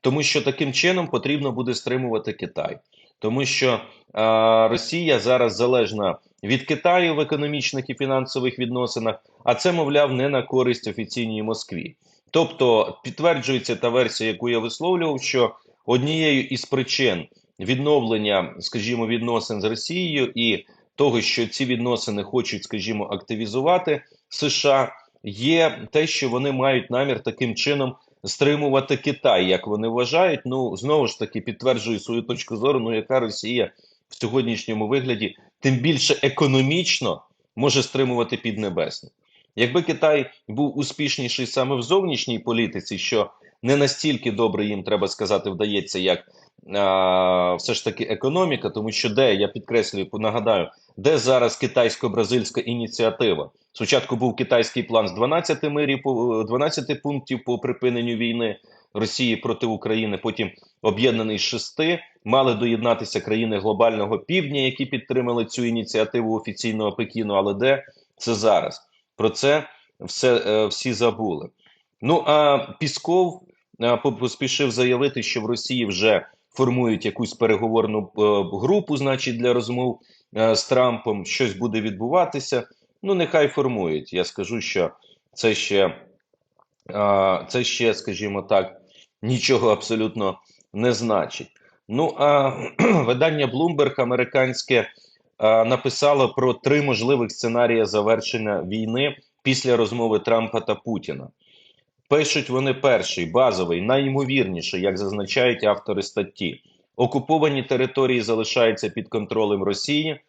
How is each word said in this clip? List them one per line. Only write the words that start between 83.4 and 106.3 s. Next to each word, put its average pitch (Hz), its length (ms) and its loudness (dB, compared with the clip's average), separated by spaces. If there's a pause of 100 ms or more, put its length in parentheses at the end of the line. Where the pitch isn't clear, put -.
формують. 98 640 -2
Я 90 120 0
скажу, 104 360 -6
що 87 300 -2 (440)
це 110 200 2
ще, - 400 2 (960)
е, 98 580 2
це 123 160 -2
ще, 117 300 0
скажімо 98 480 -6
так, 95 380 0 (420)
нічого 117 480 2
абсолютно 107 680 -2 (340)
не 120 200 2
значить. 107 560 -2 (400)
Ну, 135 300 0
а 139 340 4 (260)
<clears throat> - 0 -
видання 151 680 2
Bloomberg 143 540 0
американське, 123 920 0 (480)
е, 113 260 6
написало 131 640 2
про 123 260 2
три 143 280 2
можливих 120 480 2
сценарії 117 540 2
завершення 104 800 0
війни 113 540 -2 (260)
після 127 340 2
розмови 113 420 0
Трампа 113 420 0
та 107 140 -2
Путіна. 76 540 -8 (800)
Пишуть 147 420 0
вони 131 240 0
перший, 110 520 0
базовий, 90 560 2
найімовірніший, 131 1000 -2
як 95 180 0
зазначають 104 640 -2
автори 101 380 0
статті. - 600 -6 (340)